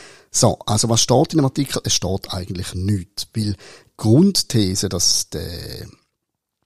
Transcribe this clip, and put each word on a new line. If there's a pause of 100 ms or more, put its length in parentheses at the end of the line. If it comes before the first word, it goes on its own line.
(300)
So,
also
was
steht
in
dem
Artikel?
Es
steht
eigentlich
nichts,
weil (440)
Grundthese,
dass
der (800)